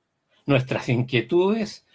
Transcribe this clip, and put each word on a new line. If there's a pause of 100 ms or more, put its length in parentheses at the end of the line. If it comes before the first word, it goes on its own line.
(460)
nuestras
inquietudes,